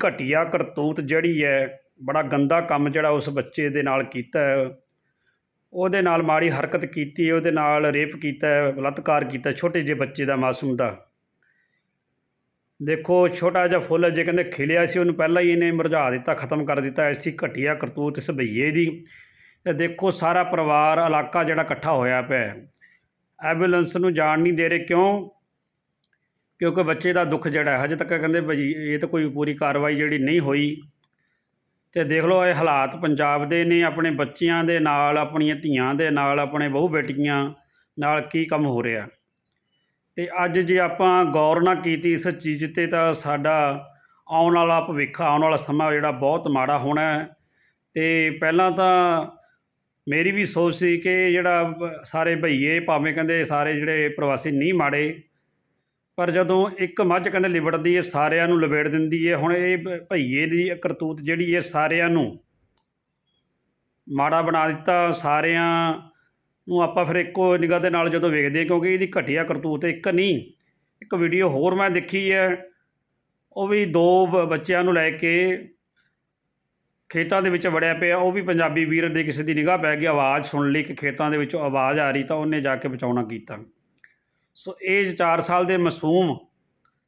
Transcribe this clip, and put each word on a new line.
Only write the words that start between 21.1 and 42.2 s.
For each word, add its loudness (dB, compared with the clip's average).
ਜਿਹੜਾ 0
ਇਕੱਠਾ -2
ਹੋਇਆ 2
ਪਿਆ -2
ਹੈ। -6
ਐਂਬੂਲੈਂਸ 0
ਨੂੰ 0
ਜਾਣ 2
ਨਹੀਂ 2
ਦੇ 0
ਰਹੇ, 0
ਕਿਉਂ? 0
ਕਿਉਂਕਿ 0
ਬੱਚੇ 0
ਦਾ 2
ਦੁੱਖ -2
ਜਿਹੜਾ 0
ਹੈ, 0
ਹਜੇ -4
ਤੱਕ -4
ਕਹਿੰਦੇ 0
ਭਾਈ -2
ਇਹ -4
ਤਾਂ -4
ਕੋਈ 0
ਪੂਰੀ -2
ਕਾਰਵਾਈ 0
ਜਿਹੜੀ 0
ਨਹੀਂ 2
ਹੋਈ। 0
ਤੇ -2
ਦੇਖ 0
ਲਓ 4
ਇਹ 4
ਹਾਲਾਤ 0
ਪੰਜਾਬ 0
ਦੇ 0
ਨੇ, 4
ਆਪਣੇ 0
ਬੱਚਿਆਂ -2
ਦੇ 0
ਨਾਲ, 2
ਆਪਣੀਆਂ 0
ਧੀਆਂ 0
ਦੇ 0
ਨਾਲ, 0
ਆਪਣੇ -2
ਬਹੂ 0
ਬੇਟੀਆਂ -2
ਨਾਲ 0
ਕੀ -4
ਕੰਮ 0
ਹੋ -2
ਰਿਹਾ। -4
ਤੇ -6
ਅੱਜ 0
ਜੇ 2
ਆਪਾਂ 4
ਗੌਰ 2
ਨਾ 4
ਕੀਤੀ 0
ਇਸ -2